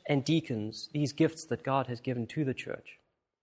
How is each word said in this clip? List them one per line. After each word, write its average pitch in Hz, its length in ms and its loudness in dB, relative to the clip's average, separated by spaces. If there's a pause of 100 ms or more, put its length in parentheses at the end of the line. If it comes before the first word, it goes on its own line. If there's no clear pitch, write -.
and 139 180 4
deacons, 123 680 0
these 147 200 0
gifts 160 340 2
that - 180 -4
God 135 240 2
has 120 120 -6
given 120 280 -2
to 156 160 0
the 131 100 0
church. - 460 -10 (420)